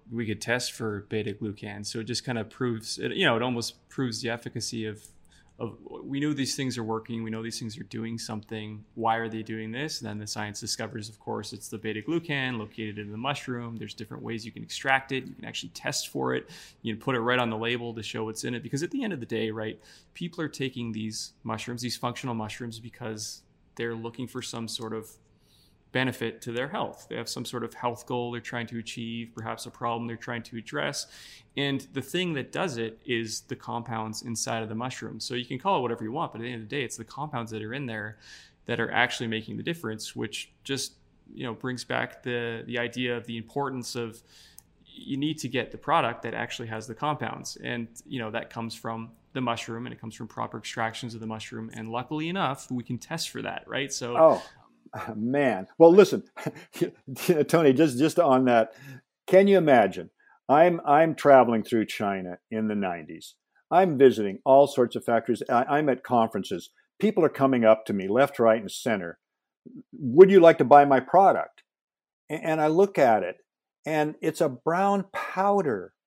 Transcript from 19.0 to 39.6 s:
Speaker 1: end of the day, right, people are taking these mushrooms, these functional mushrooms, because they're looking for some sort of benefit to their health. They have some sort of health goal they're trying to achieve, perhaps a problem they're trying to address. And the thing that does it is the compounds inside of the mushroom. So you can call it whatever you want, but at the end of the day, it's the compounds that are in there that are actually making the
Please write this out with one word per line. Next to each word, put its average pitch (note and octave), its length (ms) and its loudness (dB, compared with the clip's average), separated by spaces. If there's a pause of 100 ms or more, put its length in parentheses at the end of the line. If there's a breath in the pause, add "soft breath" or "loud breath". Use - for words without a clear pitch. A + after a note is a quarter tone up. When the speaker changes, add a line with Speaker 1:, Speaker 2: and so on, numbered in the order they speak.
Speaker 1:
end G3+ 80 -4
of C#3 80 -8
the A2+ 60 -10
day, A2 240 -2
right, A2 280 -8 (360 soft breath)
people F3 280 -8
are D3 60 -4
taking A#2+ 440 -8
these A2 400 -8 (120)
mushrooms, A#2 380 -8
these A#2+ 140 -6
functional A#2+ 380 -6
mushrooms, A2+ 440 -10
because A2 640 -12 (340)
they're A#2 180 -6
looking A#2 320 -10
for A#2+ 160 -10
some A#2 260 -10
sort A2 260 -8
of A2 160 -10 (800)
benefit B2 500 -4
to A#2 100 -10
their B2+ 160 -4
health. - 400 -8
They A#2 80 -10
have A#2 120 -8
some B2 160 -8
sort A#2 200 -8
of A2+ 100 -10
health A#2+ 320 -8
goal A#2+ 260 -6
they're A#2+ 80 -8
trying A#2 280 -10
to A#2 100 -10
achieve, A#2 560 -10
perhaps A2+ 320 -10
a A#2+ 40 -16
problem A#2 360 -6
they're A#2 100 -8
trying A#2 280 -10
to - 120 -14
address. C#3+ 500 -6 (500 loud breath)
And C#3 360 -2
the C#3 80 -6
thing F3 340 -4
that B2+ 160 -6
does D3 280 -4
it A2+ 260 -6
is A2+ 380 -4
the A#2+ 140 -10
compounds A2+ 640 -8
inside A2+ 400 -6
of G#2 80 -8
the G2+ 40 -8
mushroom. A2+ 460 -8
So - 140 -8
you B2 100 -6
can B2+ 140 -10
call F#3+ 200 0
it B2+ 40 -2
whatever A#2 200 -4
you A2 100 -6
want, D3+ 200 -6
but G#2+ 80 -12
at A#2 40 -8
the B2 80 -8
end A2+ 100 -10
of G#2+ 60 -16
the B2+ 80 -8
day, C#3+ 60 -4
it's A2+ 140 -8
the A2+ 80 -12
compounds C3 460 -10
that G#2+ 120 -8
are A2 120 -10
in C#3 120 -8
there G#2+ 320 -8 (480 soft breath)
that A#2 140 -2
are A2+ 100 -2
actually A#2+ 360 0
making A2 320 -6
the A2 40 -10